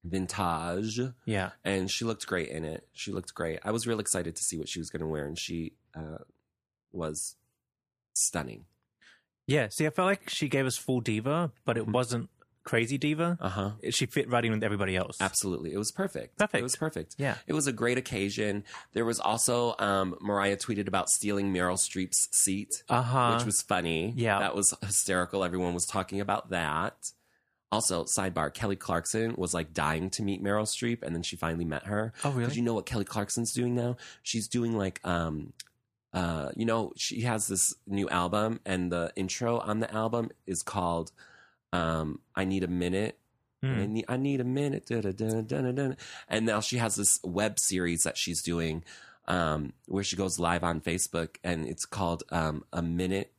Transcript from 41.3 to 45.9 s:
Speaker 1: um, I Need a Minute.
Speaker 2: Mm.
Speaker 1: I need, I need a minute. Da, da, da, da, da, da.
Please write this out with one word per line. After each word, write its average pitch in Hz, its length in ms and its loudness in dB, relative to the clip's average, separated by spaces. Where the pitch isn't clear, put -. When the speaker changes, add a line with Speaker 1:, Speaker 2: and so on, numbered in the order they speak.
Speaker 1:
um, 80 480 0
I 95 80 0
Need 95 220 2
a - 20 -2
Minute. 90 500 0
Speaker 2:
Mm. 135 180 0
Speaker 1:
I 101 40 2
need, 110 240 -2
I 127 80 0
need 135 240 0
a - 20 0
minute. 139 440 0
Da, 117 120 0
da, 101 140 0
da, 110 280 0
da, 131 200 -2
da, 127 100 2
da. 135 220 0